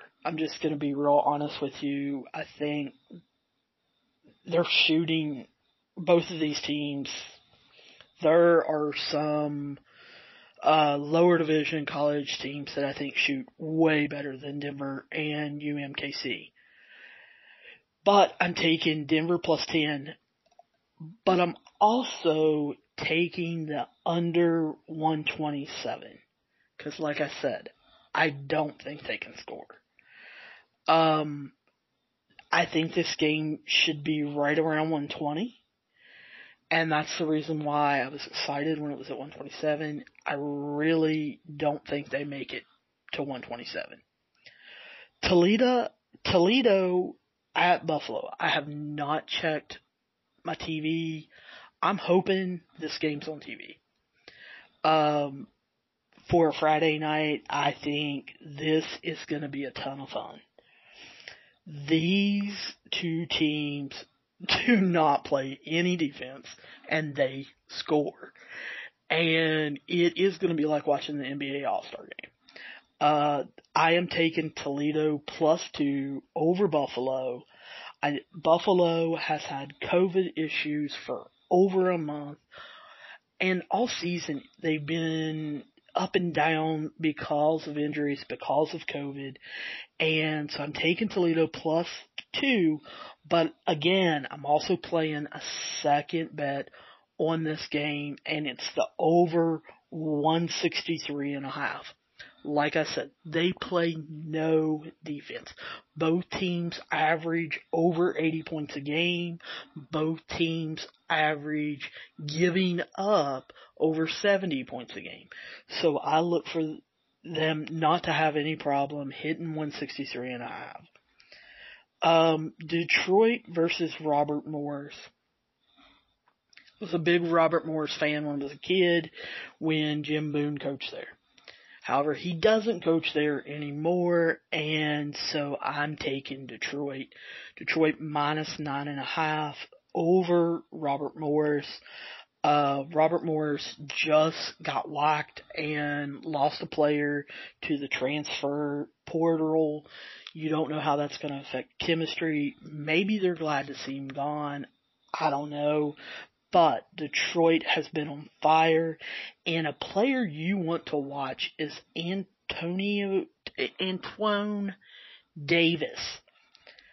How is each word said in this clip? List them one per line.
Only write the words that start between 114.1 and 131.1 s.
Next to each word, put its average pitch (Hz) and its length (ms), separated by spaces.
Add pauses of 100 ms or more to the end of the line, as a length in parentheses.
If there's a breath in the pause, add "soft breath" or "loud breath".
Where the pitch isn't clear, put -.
points 123 320
a - 40
game. - 280 (520 loud breath)
So 156 160
I 156 220
look 170 280
for 165 140 (640)
them 156 480
not 160 320
to 170 80
have 156 240
any 151 220
problem 139 520
hitting 160 460
one 151 160
sixty-three 131 640
and 120 100
a 120 40
half. - 340 (1200 loud breath)
Um, 160 580
Detroit 185 880
versus 165 460 (100)
Robert 147 420
Morris. 143 500 (1900 soft breath)
I 214 40
was 170 80
a 170 60
big 170 240
Robert 165 420
Morris 156 320
fan 151 280
when 143 160
I - 20
was 143 100
a 143 40
kid, 175 540 (480 loud breath)
when 151 440
Jim 151 300
Boone 147 240
coached 139 340
there. - 160 (760 loud breath)